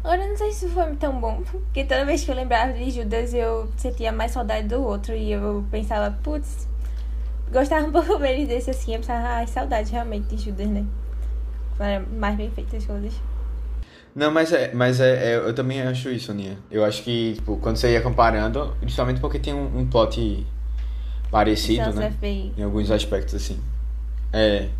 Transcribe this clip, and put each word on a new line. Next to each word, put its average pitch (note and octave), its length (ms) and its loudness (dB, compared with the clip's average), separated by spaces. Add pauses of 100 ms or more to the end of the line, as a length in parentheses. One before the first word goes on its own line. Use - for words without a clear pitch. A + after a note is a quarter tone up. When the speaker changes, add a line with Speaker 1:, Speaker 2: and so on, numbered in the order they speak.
Speaker 1:
Agora, F4 180 4
eu - 60 -2
não G#4 80 -2
sei G#4+ 160 0
se F4+ 160 -4
foi E4+ 280 0
tão C#4 220 0
bom, A3+ 320 -2
porque - 340 -2
toda C4 200 2
vez C#4+ 180 -2
que - 80 -2
eu C4 40 0
lembrava B3 400 2
de B3 160 -2
Judas, A#3 420 -2
eu A3+ 360 0 (100)
sentia A3+ 340 -2
mais A3+ 200 0
saudade G#3+ 360 -2
do A#3+ 140 0
outro, G3+ 320 -2
e A3 180 0
eu G3+ 380 0
pensava, G#3 520 0
"Putz", - 460 -4 (840)
gostava D4 360 4
um D#4 60 -2
pouco E4 260 4
menos C#4 280 2
desse, A#3+ 240 -2
assim, B3+ 220 -2
eu A3+ 80 -4
pensava, A#3+ 260 -2
"Ai, A#3 200 0
saudade A#3 440 0
realmente A3 460 -2
de G#3+ 80 -2
Judas, G3+ 240 -2
né?" G#3 160 0 (960)
Era G3+ 200 0
mais G#3 360 -2
bem G#3 140 -2
feitas - 320 -6
as - 40 -4
coisas. G#3 280 -4 (1000)
Speaker 2:
Não, D3 160 2
mas D#3+ 220 4
é, B2+ 220 2
mas B2 260 4
é, B2+ 320 6
é, A#2 40 4
eu A2+ 180 2
também C3 280 0
acho B2+ 280 -2
isso, A2+ 200 -4
Aninha. G2 280 -6 (120)
Eu G#2+ 140 4
acho G#2 180 2
que, A#2 340 0
tipo, G#2+ 200 -2
quando A2+ 200 0
você A#2+ 160 4
ia A#2 100 6
comparando, A#2 800 2
justamente B2 380 0
porque - 200 -2
tem C#3+ 140 -2
um, C#3 260 -2
um B2 60 2
plot A2+ 600 2 (840)
parecido, A2 580 4
Speaker 1:
Então, G#2 60 0
Speaker 2:
né? G#2 140 0
Speaker 1:
F - 100 -2
B G#2 120 -2
I. G2 280 -4
Speaker 2:
Em - 40 -2
alguns G#2 280 0
aspectos, G2+ 440 0
assim. G2+ 240 -2 (760)
É. G#2 360 4 (120)